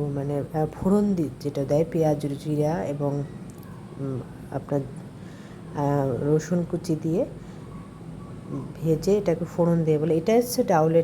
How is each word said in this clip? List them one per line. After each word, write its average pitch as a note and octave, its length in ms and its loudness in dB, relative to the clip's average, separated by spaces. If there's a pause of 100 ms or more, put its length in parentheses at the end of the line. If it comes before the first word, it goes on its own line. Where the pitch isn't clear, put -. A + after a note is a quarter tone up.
(160)
মানে, C#3+ 280 -2 (100)
আহ, D#3 120 2
ফোড়ন G3+ 480 4
দি-, D#3+ 160 0 (100)
যেটা C#3+ 260 -2
দেয় D3 260 4
পেঁয়াজ, D#3 300 2
জিরা D3+ 640 0
এবং, C#3+ 400 -2 (760)
উম, C3+ 200 -4 (320)
আপনার, C#3+ 300 -2
আহ, - 1500 -2
রসুন E3 360 0
কুচি D3 320 -2
দিয়ে E3 220 2 (1600)
ভেজে D#3+ 340 4
এটাকে F3 280 2
ফোড়ন E3+ 380 2
দিয়ে D#3 160 4
বলে, D#3+ 180 2
এটা F3 180 4
হচ্ছে B3 280 4
ডাউলের E3 400 6